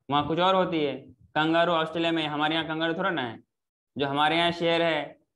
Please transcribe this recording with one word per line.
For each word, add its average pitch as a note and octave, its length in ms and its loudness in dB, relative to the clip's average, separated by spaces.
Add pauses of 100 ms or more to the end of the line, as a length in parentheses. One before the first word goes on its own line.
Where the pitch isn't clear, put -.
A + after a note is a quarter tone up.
(120)
वहाँ C#3+ 160 0
कुछ D#3 120 -2
और F#3 160 4
होती E3+ 280 0
है। C3+ 280 -6
कंगारू E3 600 0
ऑस्ट्रेलिया E3 400 0
में, D#3+ 160 0
हमारे D3+ 280 -2
यहाँ D#3+ 120 -2
कंगारू D#3+ 260 -2
थोड़ा F#3 160 -2
ना D#3+ 120 -2
है। A#2 220 -8 (540)
जो C#3 100 0
हमारे D3+ 300 2
यहाँ E3+ 140 2
शेर E3+ 300 0
है, D#3 380 -2 (160)